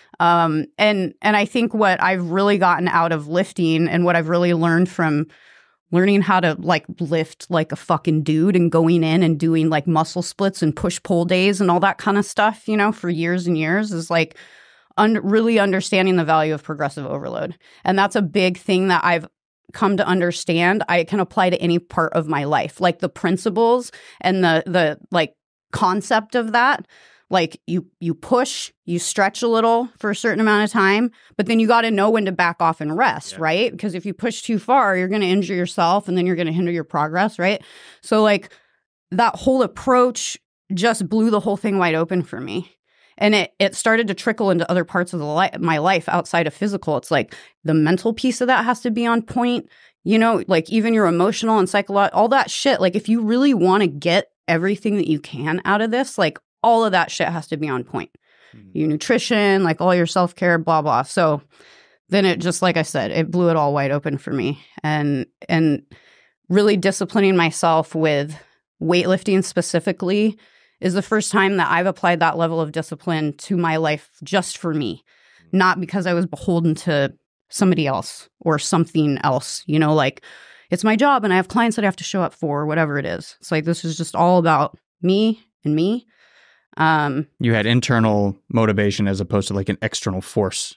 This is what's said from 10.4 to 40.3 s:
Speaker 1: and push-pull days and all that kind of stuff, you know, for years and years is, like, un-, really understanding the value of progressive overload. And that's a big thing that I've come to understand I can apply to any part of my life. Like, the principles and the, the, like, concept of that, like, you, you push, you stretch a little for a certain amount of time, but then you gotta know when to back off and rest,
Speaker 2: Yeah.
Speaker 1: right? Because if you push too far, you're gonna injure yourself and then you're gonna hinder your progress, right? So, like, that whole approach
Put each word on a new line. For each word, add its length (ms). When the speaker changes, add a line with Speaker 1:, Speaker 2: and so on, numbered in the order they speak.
Speaker 1:
and 140
push-pull 500
days 340
and 100
all 120
that 160
kind 200
of 80
stuff, 420
you 100
know, 140
for 180
years 360
and 120
years 340
is, 180
like, 280
un-, 260
really 360
understanding 560
the 80
value 300
of 100
progressive 420
overload. 520
And 160
that's 160
a 60
big 360
thing 300
that 160
I've 240
come 240
to 100
understand 800
I 160
can 160
apply 300
to 120
any 180
part 340
of 140
my 180
life. 340
Like, 200
the 100
principles 840
and 220
the, 220
the, 320
like, 240
concept 640
of 160
that, 360
like, 340
you, 220
you 140
push, 580
you 140
stretch 420
a 60
little 500
for 140
a 40
certain 240
amount 260
of 60
time, 380
but 120
then 120
you 60
gotta 240
know 220
when 140
to 60
back 280
off 200
and 160
rest, 360
Speaker 2:
Yeah. 80
Speaker 1:
right? 320
Because 240
if 100
you 80
push 300
too 160
far, 360
you're 120
gonna 180
injure 300
yourself 520
and 80
then 120
you're 80
gonna 160
hinder 200
your 120
progress, 560
right? 240
So, 180
like, 320
that 260
whole 280
approach 720